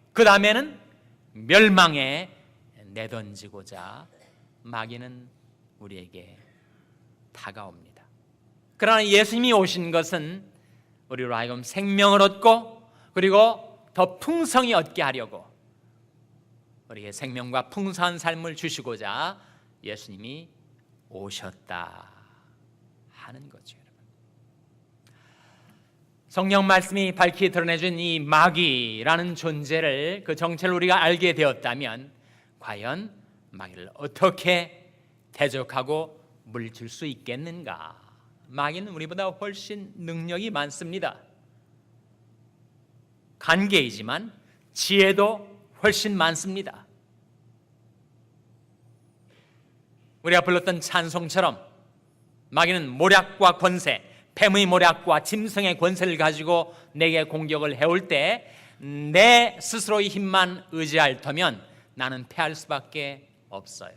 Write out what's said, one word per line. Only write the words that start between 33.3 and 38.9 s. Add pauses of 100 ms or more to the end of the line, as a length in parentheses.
마귀를
어떻게 (400)
대적하고 (220)
물리칠
수
있겠는가? (480)
마귀는